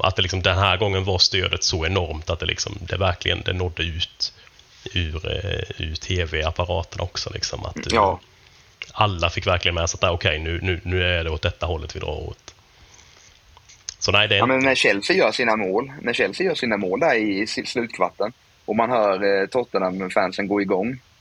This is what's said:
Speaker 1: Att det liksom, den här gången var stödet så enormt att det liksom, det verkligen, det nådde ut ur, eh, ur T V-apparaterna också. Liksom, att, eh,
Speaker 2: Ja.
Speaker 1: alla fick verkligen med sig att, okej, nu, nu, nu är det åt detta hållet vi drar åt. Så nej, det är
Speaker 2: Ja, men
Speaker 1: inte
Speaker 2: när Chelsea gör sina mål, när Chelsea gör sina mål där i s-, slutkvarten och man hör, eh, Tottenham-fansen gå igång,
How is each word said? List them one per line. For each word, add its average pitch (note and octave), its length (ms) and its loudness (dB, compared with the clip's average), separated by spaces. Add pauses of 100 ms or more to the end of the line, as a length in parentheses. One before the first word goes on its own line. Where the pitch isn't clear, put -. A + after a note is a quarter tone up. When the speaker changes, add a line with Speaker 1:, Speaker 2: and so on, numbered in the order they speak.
Speaker 1:
Att F#2 120 2
det G2 60 0
liksom, F#2 200 0
den F#2 160 4
här F#2+ 200 4
gången F#2+ 260 2
var F#2+ 140 0
stödet F#2 460 2
så E2 220 0
enormt E2 440 -2
att E2+ 100 0
det F2 60 -4
liksom, - 360 -4
det - 160 -4
verkligen, F2 480 0
det F#2 80 -2
nådde F#2 300 -2
ut - 500 -4 (600)
ur, D#2+ 380 -2
eh, - 300 -4 (160)
ur D#2+ 180 -4
T F2+ 300 -2
V-apparaterna D#2+ 800 -2
också. - 300 -6
Liksom, - 320 -6
att, - 120 -8
eh, - 140 -8
Speaker 2:
Ja. G2+ 280 4 (720)
Speaker 1:
alla F2 360 2
fick - 180 -4
verkligen F2 280 2
med E2 140 0
sig - 120 -6
att, F#2 120 2
okej, E2 260 0
nu, E2 240 -4
nu, F2+ 200 -2
nu F2+ 200 0
är F2 200 0
det D#2+ 60 -4
åt D#2 120 -4
detta - 240 -4
hållet D#2 300 -6
vi - 40 -8
drar - 300 -6
åt. - 240 -18 (1500)
Så - 120 2
nej, G#2 160 4
det G#2 80 4
är G2 40 4
Speaker 2:
Ja, A2+ 60 6
men C3 100 2
Speaker 1:
inte C3 120 4
Speaker 2:
när C3 80 4
Chelsea G#2+ 420 2
gör B2 140 4
sina A2+ 240 2
mål, G#2+ 360 0 (100)
när A#2 120 -2
Chelsea A#2 340 0
gör D#3+ 80 2
sina A2+ 220 0
mål G2 220 0
där D3+ 160 4
i G#2+ 280 0
s-, - 260 -6
slutkvarten G#2+ 640 -2 (320)
och G#2 100 -2
man A2+ 140 2
hör, G2+ 520 2
eh, G2 60 -2
Tottenham-fansen F#2+ 1000 -2
gå G2+ 140 2
igång, G2+ 380 0 (220)